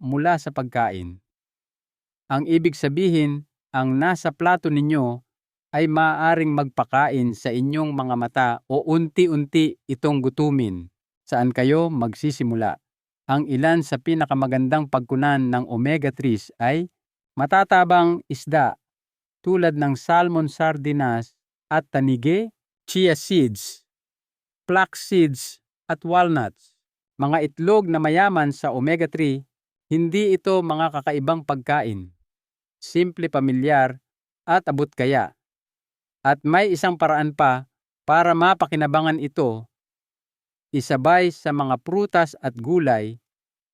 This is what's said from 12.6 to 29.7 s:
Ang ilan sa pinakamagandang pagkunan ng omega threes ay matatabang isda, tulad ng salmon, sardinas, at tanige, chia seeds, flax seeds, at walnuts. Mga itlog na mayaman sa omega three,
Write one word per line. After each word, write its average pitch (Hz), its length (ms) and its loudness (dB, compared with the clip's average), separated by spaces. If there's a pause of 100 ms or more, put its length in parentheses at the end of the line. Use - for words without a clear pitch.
Ang 143 160 0
ilan 151 400 0
sa 131 160 -6
pinakamagandang 139 880 -2
pagkunan 131 640 -2
ng 123 160 -4
omega 139 400 -2
threes 120 480 -4
ay 151 320 -2 (480)
matatabang 175 880 4
isda, 143 480 0 (720)
tulad 175 320 2
ng 143 160 0
salmon, 170 560 0
sardinas, 143 880 -2 (320)
at 156 240 -2
tanige, 139 560 0 (400)
chia 185 240 2
seeds, 135 720 -2 (800)
flax 185 400 0
seeds, 160 560 0 (240)
at 160 160 -6
walnuts. 165 720 0 (480)
Mga 151 320 0
itlog 196 320 2
na 160 160 0
mayaman 160 480 2
sa 139 240 -4
omega 160 320 0
three, 143 400 -2 (480)